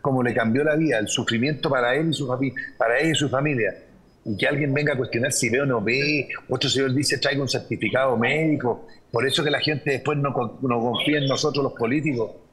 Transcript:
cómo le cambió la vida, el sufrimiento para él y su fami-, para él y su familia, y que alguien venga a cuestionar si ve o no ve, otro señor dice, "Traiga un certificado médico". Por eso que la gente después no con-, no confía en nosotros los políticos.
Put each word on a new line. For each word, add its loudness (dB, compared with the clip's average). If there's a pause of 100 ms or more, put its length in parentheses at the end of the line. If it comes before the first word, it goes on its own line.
cómo 2
le 2
cambió 2
la 2
vida, 2
el 0
sufrimiento -2
para 2
él 2
y 0
su -4
fami-, 0 (220)
para 2
él 2
y 2
su 0
familia, 0 (500)
y -2
que 0
alguien 0
venga 0
a -2
cuestionar 0
si 0
ve 2
o 0
no 0
ve, 0 (220)
otro -2
señor 2
dice, 0
"Traiga 0
un -4
certificado 0
médico". 0 (240)
Por 2
eso 0
que 2
la 0
gente -2
después 0
no 0
con-, -2
no 2
confía 0
en 0
nosotros 0
los -2
políticos. -2 (220)